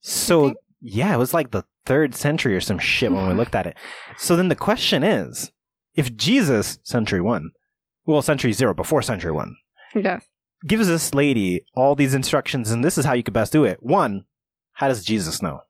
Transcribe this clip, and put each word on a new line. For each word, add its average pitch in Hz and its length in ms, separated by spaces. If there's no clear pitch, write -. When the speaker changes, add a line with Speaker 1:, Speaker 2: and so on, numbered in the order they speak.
Speaker 1:
So, - 400
Speaker 2:
I 143 60
think - 100
Speaker 1:
yeah, 123 320
it 135 40
was, 120 160
like, - 180
the 95 120
third 139 300
century 143 400
or 90 60
some 90 180
shit - 320
when 95 160
we 92 60
Speaker 2:
<laughs> - 20
Speaker 1:
looked 117 200
at 92 120
it. 85 100
So - 180
then 185 140
the 151 60
question 196 480
is, 117 480
if 123 200
Jesus, 143 680
century 104 380
one, 95 300
well, 151 160
century 135 320
zero, 110 200
before 120 280
century 90 300
one, 76 240
Speaker 2:
Yes. 196 280
Speaker 1:
gives 220 200
this 165 260
lady 120 520
all 139 200
these 139 180
instructions, 131 560
and 117 140
this - 140
is 139 80
how 135 80
you 123 100
could 107 100
best 107 200
do 156 100
it. 95 180
One, 120 440
how 139 160
does 117 140
Jesus 95 380
know? 73 280